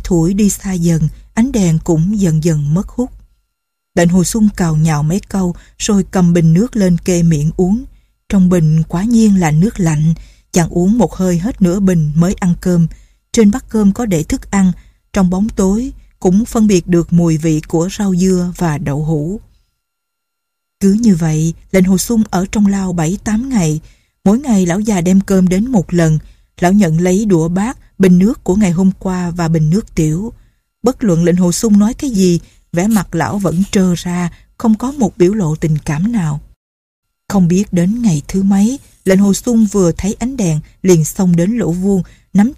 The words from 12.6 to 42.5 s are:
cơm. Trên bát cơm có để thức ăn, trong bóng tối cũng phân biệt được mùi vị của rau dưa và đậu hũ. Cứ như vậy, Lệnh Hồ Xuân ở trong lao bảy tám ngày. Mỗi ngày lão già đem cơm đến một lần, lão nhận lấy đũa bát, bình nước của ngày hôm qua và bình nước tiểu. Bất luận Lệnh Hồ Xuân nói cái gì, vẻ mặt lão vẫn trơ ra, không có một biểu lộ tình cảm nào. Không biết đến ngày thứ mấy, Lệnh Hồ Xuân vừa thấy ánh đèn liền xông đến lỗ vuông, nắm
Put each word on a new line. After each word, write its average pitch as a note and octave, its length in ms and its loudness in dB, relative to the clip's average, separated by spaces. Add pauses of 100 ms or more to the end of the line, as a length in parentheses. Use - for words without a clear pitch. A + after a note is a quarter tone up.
cơm. F3 260 0 (460)
Trên G#3+ 180 4
bát C4 180 -4
cơm G#3 240 2
có A#3+ 140 -4
để D#3+ 160 -2
thức - 280 -6
ăn, F#3+ 220 2 (400)
trong F#3 180 0
bóng G3 180 -2
tối G#3+ 440 -2 (280)
cũng G3 240 2
phân A3 220 0
biệt F#3 200 2
được F3 260 0
mùi E3+ 260 2
vị D#3+ 300 -2
của E3+ 200 -2 (100)
rau G3 180 -2
dưa F3+ 400 0
và D#3 220 -2
đậu D3 260 -4
hũ. D#3+ 360 -4 (1400)
Cứ G3 120 2
như A3 220 2
vậy, D#3+ 400 -2 (160)
Lệnh F#3+ 140 4
Hồ F#3+ 140 2
Xuân A3 320 -2
ở F#3 220 -2
trong G#3 140 2
lao F#3+ 260 -2
bảy F3 320 -4
tám A3+ 240 -2
ngày. D#3+ 320 -2 (440)
Mỗi G#3 140 4
ngày G#3+ 280 0
lão F3 140 -2
già G#3 200 -2
đem F#3 200 2
cơm F#3+ 280 2
đến G3+ 220 -2
một F3 240 -2
lần, D#3+ 240 2 (420)
lão F3 120 2
nhận E3+ 280 2
lấy F#3 240 0
đũa E3+ 240 0
bát, G3 300 -4 (200)
bình F3+ 200 4
nước G#3+ 260 0
của F#3 120 0
ngày G#3 140 2
hôm F#3+ 280 2
qua F3+ 320 -6
và E3+ 180 -4
bình D#3 220 0
nước - 240 -2
tiểu. E3 380 -2 (500)
Bất - 220 -2
luận E3+ 200 2
Lệnh F3 120 2
Hồ F3 160 2
Xuân G#3 260 2
nói G#3+ 160 2
cái C#4 160 -6
gì, F#3 300 2 (320)
vẻ F3 160 -2
mặt G3+ 260 -2
lão E3 240 -4
vẫn F3 320 -2
trơ F#3 240 0
ra, F3 360 -6 (280)
không A3 160 2
có B3 180 -6
một C#4+ 240 -4
biểu F3+ 180 2
lộ D#3 220 -4
tình D#3 220 -2
cảm E3 340 -4
nào. D#3 280 -4 (880)
Không F#3 200 2
biết F#3 240 0
đến F#3+ 300 -2
ngày D#3 260 0
thứ F#3+ 140 -4
mấy, G3+ 360 0 (260)
Lệnh F#3+ 140 2
Hồ G3+ 160 2
Xuân A3+ 320 0
vừa F#3+ 260 0
thấy F#3+ 260 -6
ánh C4 180 -6
đèn D#3+ 240 -2 (220)
liền F3 220 2
xông F3+ 320 0
đến A#3+ 220 0
lỗ E3+ 140 -2
vuông, F#3 300 -2 (300)
nắm G#3+ 260 2